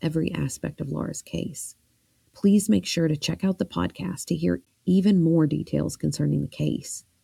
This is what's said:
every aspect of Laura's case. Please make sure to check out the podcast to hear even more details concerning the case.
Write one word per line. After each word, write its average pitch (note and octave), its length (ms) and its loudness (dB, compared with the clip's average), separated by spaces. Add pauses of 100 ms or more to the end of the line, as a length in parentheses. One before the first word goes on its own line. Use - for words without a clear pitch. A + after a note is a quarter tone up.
every D#3+ 300 -2
aspect D3 480 -6
of C#3+ 100 -6
Laura's - 320 -6
case. - 540 -10 (580)
Please G3+ 360 4
make F#3+ 160 2
sure E3 220 0
to D3+ 100 2
check - 260 -4
out F#3+ 160 0
the - 60 -2
podcast F3+ 600 -6
to F3 100 -2
hear D#3+ 260 0 (240)
even F#3 380 4
more D#3+ 240 4
details D3 480 -2
concerning D3 460 0
the C#3+ 60 -4
case. - 580 -6 (180)